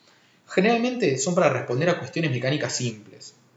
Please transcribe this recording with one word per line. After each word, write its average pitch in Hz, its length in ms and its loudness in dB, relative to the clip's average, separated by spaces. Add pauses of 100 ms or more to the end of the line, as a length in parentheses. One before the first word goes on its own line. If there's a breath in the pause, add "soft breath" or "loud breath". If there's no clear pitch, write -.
(500 soft breath)
Generalmente 226 720 2
son 180 160 0
para 151 140 4
responder 131 400 -2
a 170 100 0
cuestiones 156 320 -4
mecánicas 131 440 -2
simples. 107 600 -8 (220)